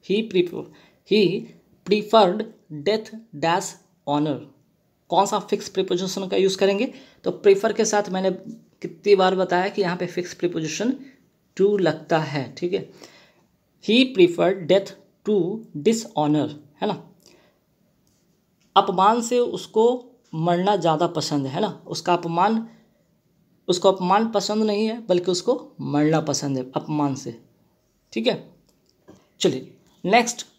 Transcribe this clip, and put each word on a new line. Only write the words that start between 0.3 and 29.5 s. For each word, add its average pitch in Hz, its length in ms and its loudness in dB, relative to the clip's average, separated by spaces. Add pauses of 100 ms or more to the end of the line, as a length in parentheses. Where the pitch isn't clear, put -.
prefer-, - 340 -2 (440)
he 214 100 4 (640)
preferred 208 560 4 (460)
death 220 180 -2 (300)
dash 165 340 -2 (380)
honor। 147 280 0 (720)
कौन 185 180 2
सा 208 120 -2
फिक्स - 300 -4
प्रीपोजिशन 185 600 -4
का 196 80 -2
यूज़ 190 220 2
करेंगे? 202 340 2 (320)
तो 175 60 -2
प्रेफर 196 420 4
के 220 120 0
साथ 202 240 0
मैंने 185 220 -2 (520)
कितनी 196 320 2
बार 185 200 4
बताया 185 340 0
कि 202 140 -4
यहाँ 175 140 -2
पे 180 100 -4
फिक्स 175 280 -8
प्रीपोजिशन 175 600 -2 (600)
to 202 240 4
लगता 160 380 0
है। 143 400 -4
ठीक 175 140 -4
है, - 180 -6 (920)
he 220 140 2 (200)
preferred 175 500 2
death 196 240 2 (340)
to 208 120 2 (380)
dishonor, 151 720 0 (340)
है 202 40 -2
ना? 196 240 -6 (1700)
अपमान 202 460 2
से 240 160 -2
उसको 233 760 0 (200)
मरना 175 420 2
ज़्यादा 165 300 2
पसंद 147 400 -4
है, 131 60 -6
है 170 80 -6
ना? 202 260 -6
उसका - 260 -4
अपमान, 175 560 0 (1000)
उसको 185 240 4
अपमान 190 380 0
पसंद 214 320 -2
नहीं 214 240 0
है, 226 200 -6
बल्कि 180 240 0
उसको 233 500 -4
मरना 151 400 0
पसंद 139 380 -4
है 127 180 -8
अपमान 147 380 -4
से। - 240 -12 (720)
ठीक 226 140 -4
है, 185 280 -4 (840)
चलिए 131 340 -2 (300)